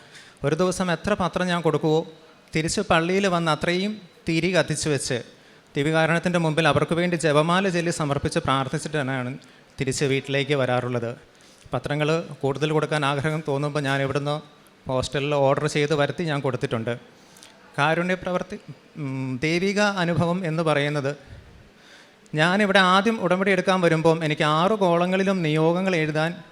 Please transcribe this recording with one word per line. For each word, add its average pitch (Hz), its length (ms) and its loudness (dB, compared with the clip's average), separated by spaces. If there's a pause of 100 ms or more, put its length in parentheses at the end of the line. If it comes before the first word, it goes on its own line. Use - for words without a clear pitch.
(440)
ഒരു 143 120 0
ദിവസം 185 360 0
എത്ര 170 220 -2
പത്രം 180 340 -2
ഞാൻ 175 140 -2
കൊടുക്കുവോ 156 380 2 (540)
തിരിച്ച് 156 280 -2
പള്ളിയിൽ 185 460 2
വന്ന് 170 240 0
അത്രയും 180 420 -2 (320)
തിരി 165 260 0
കത്തിച്ച് 156 380 0
വെച്ച് 135 280 -2 (580)
ദിവ്യകാരുണ്യത്തിൻ്റെ 160 640 2
മുമ്പിൽ 160 280 2
അവർക്ക് 147 280 2
വേണ്ടി 175 220 0
ജപമാല 165 520 2
ചൊല്ലി 170 320 0
സമർപ്പിച്ച് 143 380 -2
പ്രാർത്ഥിച്ചിട്ടാണ് 135 920 -2 (460)
തിരിച്ച് 135 280 -2
വീട്ടിലേക്ക് 135 500 0
വരാറുള്ളത്. 123 560 -2 (540)
പത്രങ്ങൾ 147 440 -4 (300)
കൂടുതൽ 139 320 0
കൊടുക്കാൻ 151 340 0
ആഗ്രഹം 147 400 -2
തോന്നുമ്പോൾ 147 360 -2
ഞാൻ 139 200 -2
ഇവിടുന്ന് 139 340 -2 (500)
ഹോസ്റ്റലിൽ 139 500 -2
ഓർഡർ 143 320 2
ചെയ്ത് 147 260 0
വരുത്തി 143 300 0
ഞാൻ 151 180 -2
കൊടുത്തിട്ടുണ്ട്. 120 520 -2 (800)
കാരുണ്യപ്രവർത്തി, 180 840 -2 (400)
ഉം, 131 340 -6 (100)
ദൈവിക 180 380 0 (220)
അനുഭവം 170 440 0
എന്ന് 160 180 -2
പറയുന്നത് 147 480 0 (1200)
ഞാനിവിടെ 190 460 4 (140)
ആദ്യം 208 280 4
ഉടമ്പടി 185 300 2
എടുക്കാൻ 185 300 2
വരുമ്പം 165 420 4
എനിക്ക് 156 220 0 (120)
ആറ് 190 220 2
കോളങ്ങളിലും 185 640 2
നിയോഗങ്ങൾ 165 540 2
എഴുതാൻ 156 360 0 (200)